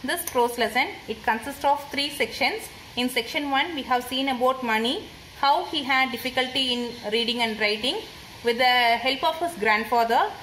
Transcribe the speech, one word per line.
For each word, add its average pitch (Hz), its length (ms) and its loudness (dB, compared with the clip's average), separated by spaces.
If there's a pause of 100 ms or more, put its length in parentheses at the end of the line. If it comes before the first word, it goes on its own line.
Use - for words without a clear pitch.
This 320 260 -4
prose 240 280 0
lesson, 240 320 0 (180)
it - 160 -8
consists 240 400 -2
of 285 280 2
three 285 180 -2
sections. 277 580 -2 (300)
In 247 100 0
section 254 440 -2
one, 302 220 0
we 269 100 -6
have 247 200 0
seen 262 260 -2
about 254 340 2
Mani, 233 440 0 (320)
how 302 260 4
he 302 180 -4
had 262 280 2
difficulty 254 640 -2
in 240 380 -4
reading 233 300 0
and 220 180 0
writing. 220 380 0 (460)
With 233 140 2
the 247 400 6
help 262 260 -2
of 320 160 2
his 339 180 -2
grandfather 226 720 4 (140)